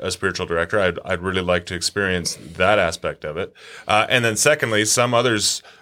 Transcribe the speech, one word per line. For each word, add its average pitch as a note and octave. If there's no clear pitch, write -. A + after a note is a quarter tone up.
a F#2+
spiritual F#2
director. E2+
I'd, F2+
I'd F2+
really F#2
like F2+
to F#2
experience F2+
that G2
aspect E2
of D2+
it." F#2
Uh, G#2+
and B2
then A2+
secondly, A#2
some B2
others, A#2